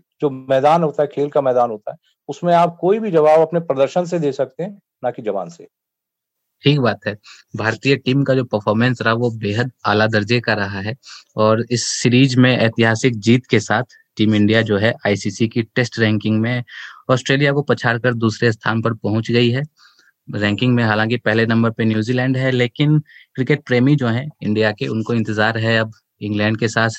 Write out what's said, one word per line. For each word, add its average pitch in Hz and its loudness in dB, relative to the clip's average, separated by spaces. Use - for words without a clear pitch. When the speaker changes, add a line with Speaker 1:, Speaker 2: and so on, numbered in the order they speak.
Speaker 1:
जो 147 0
मैदान 135 2
होता 151 -2
है, 143 0
खेल 143 -4
का 143 0
मैदान 123 2
होता 110 -10
है, 165 -14
उसमें 175 0
आप 170 2
कोई 196 2
भी 220 -4
जवाब 156 6
अपने 160 0
प्रदर्शन 139 0
से 175 -4
दे 143 -2
सकते 135 -6
हैं, 202 -10
ना 120 -2
कि 120 -14
जबान 98 -6
से। 85 -20
Speaker 2:
ठीक 143 4
बात 107 0
है। 104 -6
भारतीय 110 0
टीम 135 0
का 135 0
जो 131 0
परफॉर्मेंस 113 0
रहा 113 2
वो 120 0
बेहद 110 -4
आला 104 2
दर्जे 110 0
का 113 -2
रहा 101 -4
है 107 -6
और 110 2
इस 120 -2
सीरीज 123 2
में 127 4
ऐतिहासिक 113 0
जीत 117 2
के 110 2
साथ 107 -2
टीम 107 2
इंडिया 107 4
जो 107 0
है 110 0
आईसीसी 101 -2
की 113 -4
टेस्ट 120 -4
रैंकिंग 107 0
में 120 -4
ऑस्ट्रेलिया 135 0
को 143 0
पछाड़कर 120 -2
दूसरे 113 0
स्थान 110 -4
पर 113 -2
पहुंच 110 -4
गई 120 2
है। 131 -2
रैंकिंग 104 0
में 120 2
हालांकि 110 0
पहले 113 0
नंबर 113 2
पे 113 -4
न्यूजीलैंड 123 0
है, 131 0
लेकिन 147 2
क्रिकेट 139 -2
प्रेमी 131 2
जो 123 -2
हैं 123 -4
इंडिया 107 0
के, 131 -8
उनको 110 -4
इंतजार 110 -2
है 113 0
अब 110 -2
इंग्लैंड 107 -2
के - -2
साथ 113 0